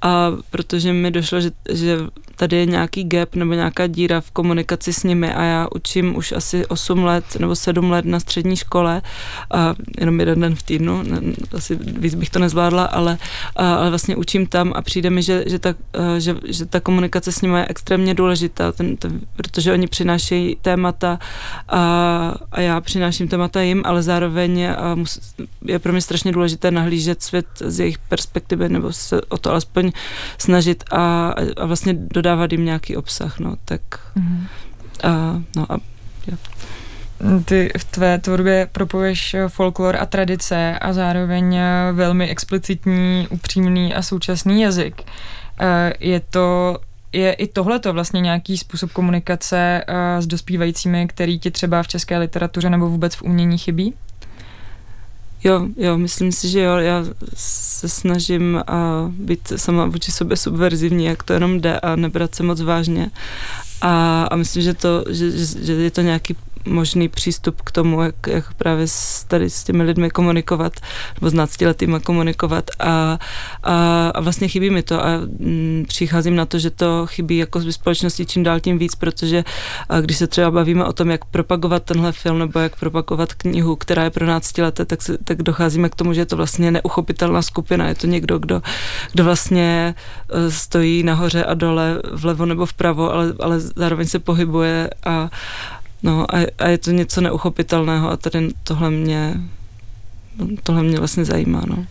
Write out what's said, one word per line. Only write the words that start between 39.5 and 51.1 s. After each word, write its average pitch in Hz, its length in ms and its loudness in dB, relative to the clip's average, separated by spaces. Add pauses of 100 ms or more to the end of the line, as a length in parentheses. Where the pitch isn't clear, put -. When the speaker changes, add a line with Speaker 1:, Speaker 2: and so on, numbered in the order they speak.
Speaker 2:
a - 100 -2
tradice 180 720 0
a - 140 -2
zároveň, 180 600 2
eh, 180 380 2
velmi 180 360 2
explicitní, 180 1000 0
upřímný 180 640 2
a 190 80 0
současný 190 600 2
jazyk. 180 400 0 (580)
Eh, 175 400 2
je 180 200 2
to, 180 580 2 (340)
je 190 200 2
i 202 140 -2
tohleto 202 460 0
vlastně 170 280 0
nějaký 175 380 0
způsob - 340 -6
komunikace, 175 920 0
eh, 175 360 0
s 170 40 -2
dospívajícími, 175 800 0
který 170 320 -2